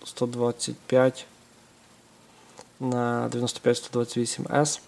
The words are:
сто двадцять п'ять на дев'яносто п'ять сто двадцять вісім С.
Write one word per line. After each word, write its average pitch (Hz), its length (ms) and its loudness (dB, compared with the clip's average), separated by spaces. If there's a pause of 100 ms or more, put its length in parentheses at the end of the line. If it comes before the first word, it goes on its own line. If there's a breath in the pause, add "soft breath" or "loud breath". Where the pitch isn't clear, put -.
сто - 220 -4
двадцять 120 520 -2
п'ять 131 480 2 (1500)
на 120 480 0
дев'яносто 120 320 -4
п'ять 120 160 4
сто - 160 -10
двадцять 120 240 -2
вісім 117 340 -2
С. 147 380 2